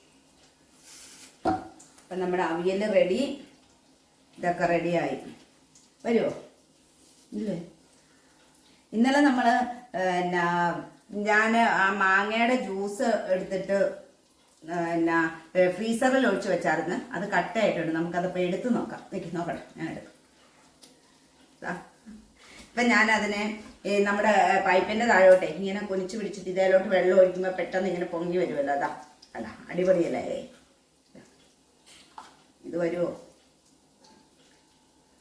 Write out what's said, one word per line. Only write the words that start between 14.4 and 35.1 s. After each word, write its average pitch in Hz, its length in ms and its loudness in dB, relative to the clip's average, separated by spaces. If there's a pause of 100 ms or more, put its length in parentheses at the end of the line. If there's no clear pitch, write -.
എന്നാ, 165 460 0 (360)
ഫ്രീസറിൽ 247 520 0
ഒഴിച്ച് 196 220 -2
വെച്ചായിരുന്നു. 165 640 -2
അത് 196 160 -6
കട്ടയായിട്ടുണ്ട്. 170 680 -2
നമുക്കതിപ്പോൾ 175 440 -4
എടുത്ത് 190 360 -2
നോക്കാം. - 280 -8 (100)
നിൽക്കി 170 220 -10
നോക്കട്ടെ, 165 280 -6 (140)
ഞാൻ 160 140 -8
എടുക്കാം. - 220 -14 (1500)
ദാ. - 80 -8 (920)
ഇപ്പം 240 280 -2
ഞാനതിനെ 208 760 0 (220)
ഈ 202 180 2
നമ്മുടെ, 208 240 2
ഏ, 190 400 4
പൈപ്പിന്റെ 196 380 2
താഴോട്ടെ 190 400 8
ഇങ്ങനെ 196 340 -6
കുനിച്ച് 190 380 -6
പിടിച്ചിട്ട് 185 320 -8
ഇതിലോട്ട് 190 380 4
വെള്ളം 185 320 4
ഒഴിക്കുമ്പോ 185 300 4
പെട്ടെന്ന് 185 380 -4
ഇങ്ങനെ 175 180 -2
പൊങ്ങി 175 320 -4
വരുമല്ലോ. 147 360 -2
അതാ, 143 160 -2 (460)
അല്ല, 117 120 -10 (220)
അടിപൊളിയല്ലേ? 175 520 0 (2500)
ഇത് 165 120 -8
വരുവോ? 170 440 -2 (2000)